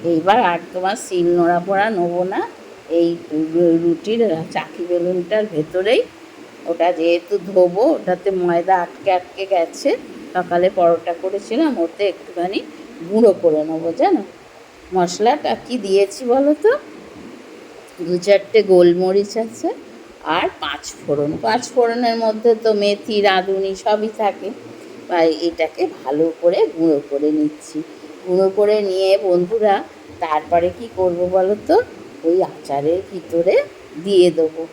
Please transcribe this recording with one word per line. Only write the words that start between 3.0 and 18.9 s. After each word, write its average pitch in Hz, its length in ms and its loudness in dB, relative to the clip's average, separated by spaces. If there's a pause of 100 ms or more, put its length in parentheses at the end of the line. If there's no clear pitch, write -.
রু-, 170 300 4
রুটির 202 380 0 (300)
চাকি 165 380 -8
বেলুনটার 180 560 -2
ভেতরেই, 185 560 -2 (640)
ওটা 170 260 0
যেহেতু 170 460 0 (100)
ধোবো, 185 360 4 (120)
ওটাতে 185 360 -2
ময়দা 175 500 2
আটকে 175 300 -4
আটকে 185 340 -4
গেছে। 190 520 0 (360)
সকালে 175 420 0
পরোটা 170 460 2
করেছিলাম, 220 600 -2
ওতে 165 240 -4
একটুখানি 180 520 -6 (500)
গুঁড়ো 214 320 6
করে 156 220 4
নেবো। 160 340 -4
জানো 320 240 2 (720)
মশলাটা 185 580 0 (160)
কি 247 100 -4
দিয়েছি 196 480 0
বলো 269 280 4 (100)
তো, 427 80 6 (1300)
দু 175 120 0
চারটে 196 460 4
গোলমরিচ 185 720 4